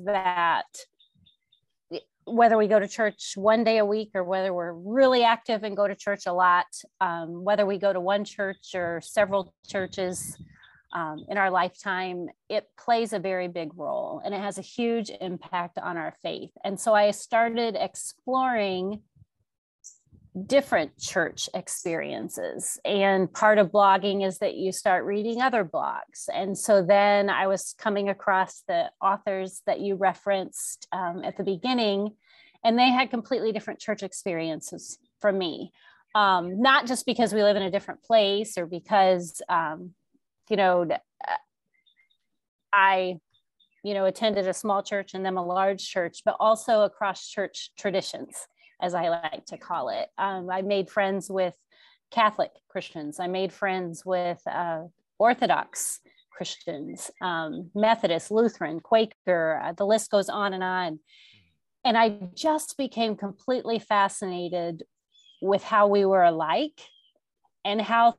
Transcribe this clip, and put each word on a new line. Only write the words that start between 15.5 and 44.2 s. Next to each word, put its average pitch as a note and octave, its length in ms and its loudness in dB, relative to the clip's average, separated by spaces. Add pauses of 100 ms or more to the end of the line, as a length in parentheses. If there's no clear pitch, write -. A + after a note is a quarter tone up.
on F3 200 -6
our D#3+ 260 -8
faith. E3+ 260 -8 (140)
And G3 160 -6
so A3 160 2
I G#3 160 6
started A3+ 680 0
exploring G#3+ 1200 -4 (1400)
different B3 540 2
church - 540 -2
experiences. D3 1300 -6
And G3 480 2
part G#3+ 260 4
of F#3+ 140 4
blogging G3 540 4
is F#3 140 -4
that G3+ 160 -2
you F#3 160 -4
start F3+ 340 0
reading G#3+ 360 -4
other B3 220 2
blogs. - 680 -6
And F#3 240 -4
so G3+ 260 4
then G3+ 460 4
I F#3 180 0
was F#3+ 300 -4
coming G3+ 320 -2
across F#3+ 580 -2
the E3+ 240 -2 (100)
authors F#3+ 640 -2
that - 140 -2
you G3 160 -2
referenced, F#3+ 960 -4
um, F3 320 -4
at - 140 -6
the G3+ 60 -6
beginning, G#3 680 -2 (520)
and A#3 140 4
they B3+ 120 6
had B3+ 220 2
completely A3+ 400 -2
different G#3 280 -8
church G#3 240 -6
experiences E3 920 -8 (240)
from G3 160 2
me. F3 340 -6 (420)
Um, F#3+ 480 2
not C4+ 260 6
just B3 180 -4
because A3+ 280 0
we G#3+ 100 4
live G3+ 140 6
in G3 60 0
a F#3 80 -2
different G3 320 -6
place G#3+ 540 2
or F3 80 -4
because, F3+ 840 2
um, E3+ 420 -2 (580)
you G#3+ 80 0
know, F3+ 280 4
th-, D#3 140 -2 (280)
uh, - 60 -4 (1400)
I, F#3 460 4 (640)
you G#3 100 -6
know, G3 120 0
attended G3+ 420 0